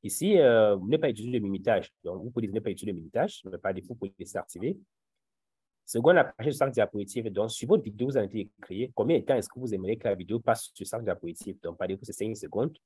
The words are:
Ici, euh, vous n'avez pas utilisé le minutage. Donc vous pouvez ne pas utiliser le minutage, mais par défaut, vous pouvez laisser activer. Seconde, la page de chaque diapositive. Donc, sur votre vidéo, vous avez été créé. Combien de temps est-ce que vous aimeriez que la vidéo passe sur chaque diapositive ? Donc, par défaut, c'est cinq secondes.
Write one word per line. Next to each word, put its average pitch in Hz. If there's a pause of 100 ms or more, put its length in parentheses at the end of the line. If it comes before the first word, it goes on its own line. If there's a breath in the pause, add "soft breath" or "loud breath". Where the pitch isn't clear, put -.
Ici, 185
euh, 113
vous 92
n'avez 151
pas 156
utilisé 110
le 123
minutage. 98 (100)
Donc 87
vous 117
pouvez 113
ne 107
pas 104
utiliser 98
le 87
minutage, 117
mais 90
par 95
défaut, 92
vous -
pouvez 98
laisser -
activer. 110 (1080)
Seconde, 135
la 147
page -
de 147
chaque 135
diapositive. 107
Donc, 104
sur -
votre 208
vidéo, 110
vous 139
avez 101
été 104 (100)
créé. 110
Combien 143
de -
temps 139
est-ce 110
que 123
vous 120
aimeriez 98
que 117
la 98
vidéo 92
passe -
sur -
chaque 117
diapositive ? 87
Donc, 85
par 92
défaut, 95
c'est 107
cinq 107
secondes. 120